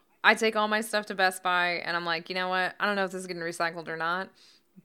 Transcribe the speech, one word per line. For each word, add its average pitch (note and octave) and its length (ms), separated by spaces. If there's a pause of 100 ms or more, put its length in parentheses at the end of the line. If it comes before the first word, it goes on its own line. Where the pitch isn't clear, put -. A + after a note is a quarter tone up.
(240)
I G#3+ 120
take A3 220
all G#3+ 100
my G#3+ 140
stuff G#3 260
to G3+ 80
Best F#3 260
Buy, F3 440
and E3+ 100
I'm F3 100
like, E3+ 220
"You F#3 80
know F#3 140
what? F#3 300
I G3 80
don't G3+ 80
know F#3+ 100
if F3+ 60
this F#3 100
is F#3 60
getting F3 160
recycled E3 440
or E3 80
not, F3 340 (560)